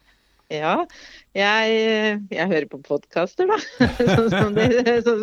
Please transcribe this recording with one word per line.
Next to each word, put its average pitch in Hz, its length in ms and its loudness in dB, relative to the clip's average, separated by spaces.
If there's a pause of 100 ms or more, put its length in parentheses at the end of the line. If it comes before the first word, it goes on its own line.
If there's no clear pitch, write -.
(500)
Ja, 170 380 -2 (500)
jeg, 214 360 0 (600)
jeg 165 160 -2
hører 156 220 0
på 135 100 -14
podcaster 175 640 -4
da, 415 120 0 (280)
<laughs> - 140 -2 (180)
sånn 226 140 2
som 208 240 0
de, 220 100 2 (400)
sånn 233 180 2